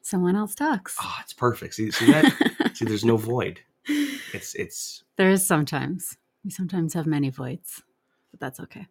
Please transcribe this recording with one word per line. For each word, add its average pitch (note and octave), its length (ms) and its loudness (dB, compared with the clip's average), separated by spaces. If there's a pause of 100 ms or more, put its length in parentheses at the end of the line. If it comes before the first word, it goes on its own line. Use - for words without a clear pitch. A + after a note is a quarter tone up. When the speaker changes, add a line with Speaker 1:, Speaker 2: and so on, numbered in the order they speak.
Speaker 1:
someone F3+ 360 2
else G#3+ 180 -4
talks. D4 460 -2
Speaker 2:
Oh, - 200 -8
it's - 120 -18
perfect. - 400 -2
See, A2 180 -4
see - 180 4
that? - 640 6
Speaker 1:
<laughs> - 40 -18
Speaker 2:
See, A#2 100 -2
there's G#2+ 180 0
no A2+ 140 6
void. A2 420 -4 (260)
It's, C#4+ 720 -4
it's - 480 -10 (140)
Speaker 1:
There F#3+ 120 6
is F#3+ 160 4
sometimes. D3+ 680 -2 (300)
We F#3+ 60 -8
sometimes F3 420 -4
have E3 120 -4
many D3 240 0
voids, - 540 -12 (480)
but - 80 -20
that's C3 220 -10
okay. - 300 -18